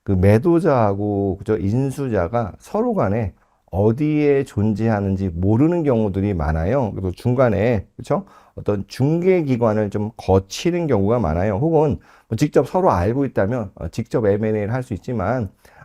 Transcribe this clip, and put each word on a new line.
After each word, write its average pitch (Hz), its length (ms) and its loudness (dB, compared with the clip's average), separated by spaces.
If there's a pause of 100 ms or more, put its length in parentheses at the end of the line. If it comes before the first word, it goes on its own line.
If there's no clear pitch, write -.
그 101 100 -2
매도자하고, 104 1300 2
그죠? 107 180 -2
인수자가 117 1000 -2
서로 226 360 -4
간에 110 400 -2 (360)
어디에 139 760 2
존재하는지 101 840 0
모르는 117 560 2
경우들이 104 500 0
많아요. 85 580 -2
그래서 95 200 -6
중간에, 120 720 0 (100)
그쵸? 147 280 -4 (300)
어떤 101 340 -4
중개기관을 135 1040 0
좀 104 260 -4
거치는 170 720 0
경우가 110 320 2
많아요. 92 360 0
혹은 147 440 2 (280)
뭐 110 80 -4
직접 151 300 2
서로 185 240 0
알고 113 360 0
있다면, 107 500 -2
어, - 120 -8
직접 113 380 -4
엠 104 180 2
앤 110 120 0
에이를 101 160 -2
할 127 100 -4
수 120 120 -8
있지만, 107 560 -4 (340)